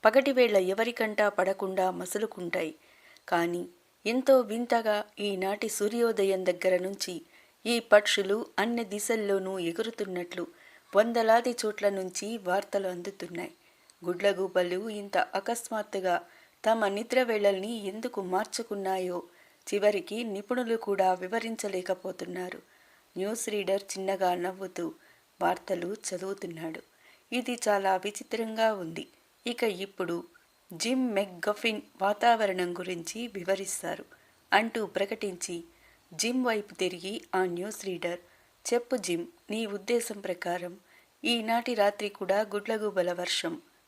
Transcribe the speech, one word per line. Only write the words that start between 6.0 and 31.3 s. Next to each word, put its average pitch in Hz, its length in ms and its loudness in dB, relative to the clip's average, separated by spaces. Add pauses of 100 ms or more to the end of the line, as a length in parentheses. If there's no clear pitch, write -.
దగ్గర 180 360 2
నుంచి 185 400 -6 (440)
ఈ 233 140 2
పక్షులు 208 680 4 (120)
అన్ని 233 260 0
దిశల్లోనూ 202 760 0
ఎగురుతున్నట్లు 180 880 -4 (500)
వందలాది 233 600 6 (100)
చోట్ల 208 220 0
నుంచి 196 500 -2
వార్తలు 196 500 0
అందుతున్నాయి. 175 640 -8 (520)
గుడ్లగూబలు 185 840 0
ఇంత 202 300 -2
అకస్మాత్తుగా 196 1080 -2 (400)
తమ 220 220 4
నిద్ర 220 340 2
వేళల్ని 208 640 2
ఎందుకు 214 360 -6
మార్చుకున్నాయో 190 1000 -2 (520)
చివరికి 208 500 2
నిపుణులు 226 520 -2
కూడా 196 380 2
వివరించలేకపోతున్నారు. 185 1500 -6 (540)
న్యూస్ 208 320 -2
రీడర్ 196 340 0
చిన్నగా 190 520 0
నవ్వుతూ 180 600 -6 (480)
వార్తలు 180 540 -2 (180)
చదువుతున్నాడు. 170 680 -8 (520)
"ఇది 240 260 -2 (100)
చాలా 196 280 4
విచిత్రంగా 220 760 0
ఉంది. 165 340 -8 (380)
ఇక 240 160 -2
ఇప్పుడు 185 600 -2 (480)
జిమ్ 240 400 0
మెక్‌గఫిన్ 202 680 0 (220)